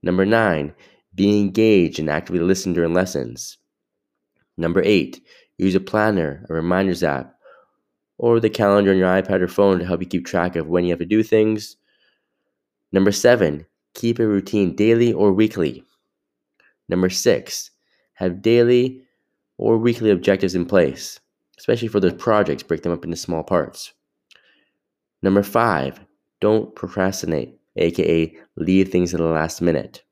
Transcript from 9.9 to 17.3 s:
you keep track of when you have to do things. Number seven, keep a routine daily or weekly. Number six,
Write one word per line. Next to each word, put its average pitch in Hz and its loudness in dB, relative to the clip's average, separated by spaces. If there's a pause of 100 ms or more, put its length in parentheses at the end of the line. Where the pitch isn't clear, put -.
you 90 -10
keep 87 -6
track 87 -4
of 78 -6
when 87 0
you 87 0
have 85 -4
to 85 -8
do 107 0
things. 107 -2 (1120)
Number 98 2
seven, 92 2 (300)
keep 117 -2
a 117 2
routine 98 0
daily 117 4
or 98 2
weekly. 95 0 (1080)
Number 92 0
six, - -2 (420)